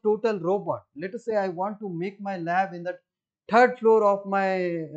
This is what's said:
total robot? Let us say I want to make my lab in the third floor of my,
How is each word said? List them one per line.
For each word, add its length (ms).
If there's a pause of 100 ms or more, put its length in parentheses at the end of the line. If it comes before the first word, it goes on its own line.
total 360
robot? 460 (120)
Let 180
us 120
say 100
I 120
want 320
to 100
make 300
my 180
lab 340
in 120
the 140 (520)
third 280
floor 260
of 200
my, 600 (120)